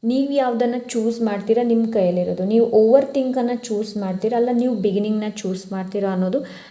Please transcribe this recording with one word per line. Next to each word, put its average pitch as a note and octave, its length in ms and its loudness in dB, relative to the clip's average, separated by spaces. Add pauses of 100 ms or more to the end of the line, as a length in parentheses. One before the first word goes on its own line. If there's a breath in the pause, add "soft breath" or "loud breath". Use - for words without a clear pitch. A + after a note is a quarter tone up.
ನೀವು C4+ 300 0
ಯಾವುದನ್ನು B3 560 0
ಚೂಸ್ A3+ 320 -2
ಮಾಡ್ತೀರಾ A3 420 0
ನಿಮ್ಮ A3+ 280 2
ಕೈಯಲ್ಲಿರೋದು. F3+ 540 0
ನೀವು A3+ 200 4
ಓವರ್ A#3 480 4
ಥಿಂಕನ್ನು B3 520 -2
ಚೂಸ್ G#3+ 320 -4
ಮಾಡ್ತೀರಾ, G3 400 -2
ಅಲ್ಲ A#3+ 140 2
ನ್ಯೂ A#3+ 220 2
ಬಿಗಿನಿಂಗ್‌ನ G#3 500 0 (120)
ಚೂಸ್ F#3 360 -6
ಮಾಡ್ತೀರಾ F#3+ 420 -4
ಅನ್ನೋದು F#3 320 0 (260 loud breath)